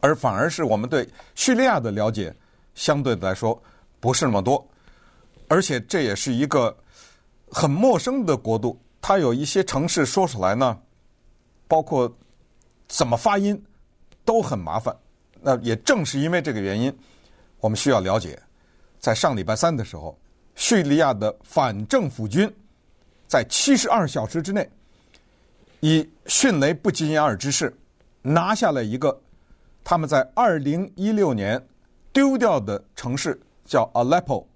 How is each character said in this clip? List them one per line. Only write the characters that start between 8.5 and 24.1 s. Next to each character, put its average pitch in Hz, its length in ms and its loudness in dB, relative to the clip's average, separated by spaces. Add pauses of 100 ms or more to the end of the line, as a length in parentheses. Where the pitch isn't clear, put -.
度， 110 240 -4 (180)
它 196 200 2
有 135 120 2
一 135 140 -2
些 190 180 0
城 165 240 -2
市 165 160 0
说 180 240 0
出 123 140 -6
来 92 140 2
呢， 123 220 0 (920)
包 160 120 4
括 131 320 -2 (760)
怎 - 200 0
么 135 80 0
发 202 220 2
音 202 260 -2 (600)
都 226 160 2
很 127 160 -4
麻 85 220 -4
烦。 - 180 -6 (420)
那 135 180 2
也 113 200 -2
正 220 260 0
是 139 160 -6
因 156 120 -2
为 175 100 0
这 147 100 -4
个 110 80 -4
原 98 200 -2
因， 131 160 -2 (640)
我 110 80 0
们 110 80 0
需 143 140 0
要 123 100 6
了 95 200 0
解。 - 200 -14 (600)
在 113 160 0
上 143 200 0
礼 98 80 -4
拜 104 120 -2
三 165 200 0
的 117 80 -4
时 - 120 -14
候， 78 200 -14 (400)
叙 202 280 2
利 143 140 2
亚 151 140 4
的 107 320 -2
反 110 440 -2
政 220 220 0
府 110 180 -8
军 170 240 0 (760)
在 131 220 2
七 - 260 2
十 226 140 0
二 202 180 2
小 110 200 -4